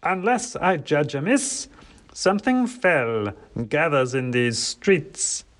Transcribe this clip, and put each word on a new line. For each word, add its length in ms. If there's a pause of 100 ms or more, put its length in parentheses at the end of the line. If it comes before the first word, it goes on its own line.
Unless 540
I 200
judge 380
amiss, 540 (440)
something 540
fell 680 (360)
gathers 460
in 180
these 260
streets. 880 (140)